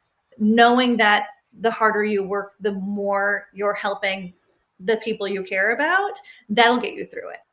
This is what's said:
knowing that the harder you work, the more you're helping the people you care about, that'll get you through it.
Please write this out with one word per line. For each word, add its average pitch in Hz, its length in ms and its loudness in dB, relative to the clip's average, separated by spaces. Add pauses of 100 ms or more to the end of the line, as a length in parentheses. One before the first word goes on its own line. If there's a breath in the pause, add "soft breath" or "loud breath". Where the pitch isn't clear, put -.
(380)
knowing 240 600 4
that 208 300 4 (320)
the 220 120 0
harder 208 320 2
you 208 200 0
work, 196 360 -6
the 202 140 -4
more 196 800 -2
you're 202 220 -2
helping 196 600 -6 (460)
the 214 180 0
people 214 300 -4
you 196 160 -4
care 190 300 0
about, 370 480 -2 (280 loud breath)
that'll 233 300 4
get - 140 -6
you 190 140 -12
through - 240 -14
it. - 80 -16 (140)